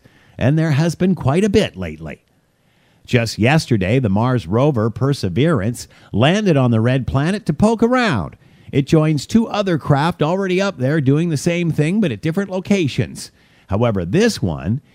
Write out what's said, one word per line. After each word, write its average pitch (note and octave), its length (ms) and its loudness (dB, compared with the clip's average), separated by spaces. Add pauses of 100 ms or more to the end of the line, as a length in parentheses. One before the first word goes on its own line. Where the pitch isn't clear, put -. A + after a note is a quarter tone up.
(400)
And D3 180 2
there D#3+ 140 2
has D#3+ 240 2
been F#3 180 0
quite D3 300 0
a G#3+ 60 0
bit G3+ 260 2
lately. D#2+ 480 -10 (800)
Just A#2 320 0
yesterday, A#2 640 2
the A#2+ 100 0
Mars A2+ 380 0
rover A#2 420 0
Perseverance A#2+ 1000 -2 (240)
landed E3 460 2
on B2+ 140 2
the A2+ 100 2
red B2 240 0
planet E3 400 -2
to E3+ 80 -2
poke G#3+ 300 2
around. A3 520 0 (360)
It C#3 160 0
joins D#3 400 2
two A3+ 200 2
other F#3+ 300 -2
craft D3+ 460 0
already F#3 360 -2
up F#3+ 200 -4
there C#3 200 0
doing D3 300 2
the D3+ 80 -2
same F3 320 -2
thing, D#3+ 320 0
but E3 100 0
at G2+ 120 -8
different F#3+ 260 -4
locations. F3+ 840 -2 (360)
However, G2+ 360 0
this F3+ 380 0
one E2+ 400 -2 (140)